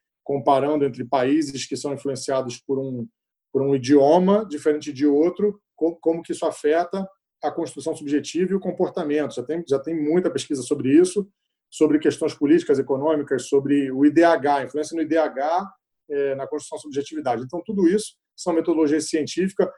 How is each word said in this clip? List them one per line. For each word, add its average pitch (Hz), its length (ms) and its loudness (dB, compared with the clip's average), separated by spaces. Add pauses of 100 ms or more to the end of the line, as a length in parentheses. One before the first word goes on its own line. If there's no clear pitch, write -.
(240)
comparando 139 640 2
entre 123 180 -6
países 139 600 0
que 139 100 -8
são 143 160 -6
influenciados 131 680 -6
por 135 180 -4
um, 127 300 -6 (440)
por 135 120 0
um 139 100 2
idioma 151 760 4
diferente 151 460 -2
de 135 140 0
outro, 180 520 2 (160)
co-, 170 200 -2
como 165 260 -2
que 165 100 -12
isso - 140 -6
afeta 170 640 -2 (340)
a 151 60 -2
construção 151 460 -8
subjetiva 156 560 -2
e 196 40 0
o 190 40 0
comportamento. 151 720 -2
Já 123 100 -8
tem, 165 240 -6
já 135 120 2
tem 160 200 -4
muita 165 300 2
pesquisa 135 320 -6
sobre 131 340 0
isso, 185 320 4 (440)
sobre 151 260 2
questões 147 380 0
políticas, 147 420 2
econômicas, 139 720 -2
sobre 143 440 2
o 135 140 2
I 151 60 8
D 160 120 6
H, 143 420 2
influência 151 300 -6
no 165 60 -2
I 147 60 -2
D 160 100 0
H, 156 560 -2 (380)
é, 139 240 -2
na 135 100 -8
construção - 320 -10
da - 60 -12
subjetividade. 143 580 -6
Então, 131 240 -10
tudo 196 220 2
isso 208 260 0 (220)
são 175 180 -4
metodologias 160 560 2
científicas, 175 580 -2 (100)